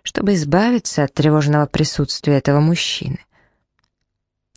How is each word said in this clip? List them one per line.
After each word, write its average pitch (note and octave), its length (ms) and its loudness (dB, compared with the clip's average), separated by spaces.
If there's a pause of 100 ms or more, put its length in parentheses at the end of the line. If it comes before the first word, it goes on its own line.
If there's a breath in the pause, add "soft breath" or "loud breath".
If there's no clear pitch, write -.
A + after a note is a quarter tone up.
чтобы - 340 -2
избавиться F3+ 680 0
от C3+ 100 -4
тревожного D3+ 520 2
присутствия - 720 -2
этого C#3+ 240 2
мужчины. - 580 -2 (1400)